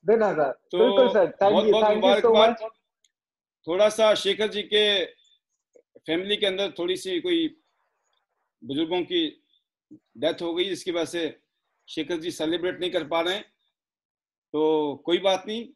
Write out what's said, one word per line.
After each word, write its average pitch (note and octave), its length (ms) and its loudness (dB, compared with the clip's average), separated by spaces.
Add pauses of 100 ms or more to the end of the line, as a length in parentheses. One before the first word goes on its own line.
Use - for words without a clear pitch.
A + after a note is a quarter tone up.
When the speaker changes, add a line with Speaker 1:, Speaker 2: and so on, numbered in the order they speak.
Speaker 1:
दिन A3 180 4
हजार, D3+ 280 0 (200)
Speaker 2:
तो F3 60 -4
Speaker 1:
बिल्कुल B3+ 320 4
सर, F#3+ 160 4
thank - 180 -2
you, G3+ 80 6
Speaker 2:
बहुत G#3 200 4
बहुत G#3+ 140 4
Speaker 1:
thank G#3+ 180 2
you B3 120 6
so G#3 100 0
Speaker 2:
मुबारकबाद। A3+ 320 4
Speaker 1:
much। - 200 -14 (880)
Speaker 2:
थोड़ा G3 220 2
सा G#3+ 260 4
शेखर G3 320 -2
जी G3+ 140 -6
के G#3 440 2 (720)
फैमिली F#3+ 600 -4
के G3+ 80 0
अंदर F#3+ 340 -2
थोड़ी F3+ 160 -2
सी F3+ 260 -6
कोई E3 360 -2 (1040)
बुजुर्गों D#3+ 380 -4
की E3 440 -4 (480)
डेथ D#3+ 480 -6
हो E3+ 120 -6
गई, F3+ 100 -2
जिसकी F#3 280 -6
वजह E3+ 140 -2
से D#3+ 340 -6 (500)
शेखर D#3+ 260 -6
जी D#3+ 160 -8
celebrate E3 480 -4
नहीं F3 120 -6
कर E3+ 120 -2
पा E3 180 -2
रहे F3+ 120 -2
हैं, G#3+ 100 -8 (1080)
तो D3+ 520 0
कोई F3 120 0
बात F#3 300 0
नहीं A3 280 -8